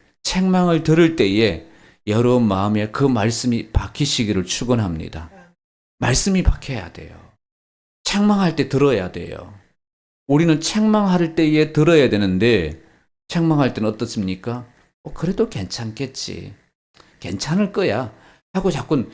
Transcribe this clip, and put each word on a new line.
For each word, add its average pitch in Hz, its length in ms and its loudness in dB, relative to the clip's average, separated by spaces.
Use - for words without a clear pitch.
책망을 180 600 2
들을 160 320 4
때에 98 520 0
여러분 120 400 2
마음에 104 440 0
그 139 140 -2
말씀이 117 640 0
박히시기를 107 760 -2
축원합니다. 85 840 -4
말씀이 180 440 0
박혀야 101 480 -2
돼요. 82 240 -18
책망할 202 520 2
때 139 120 -2
들어야 131 440 0
돼요. 87 420 -14
우리는 156 320 4
책망할 202 760 0
때에 151 360 2
들어야 151 380 6
되는데 95 720 2
책망할 156 440 2
때는 107 160 -2
어떻습니까? 113 760 -6
"어, 156 100 -14
그래도 - 340 -2
괜찮겠지. 107 1040 -10
괜찮을 190 520 -4
거야." 127 420 -4
하고 190 180 -2
자꾸 143 420 -2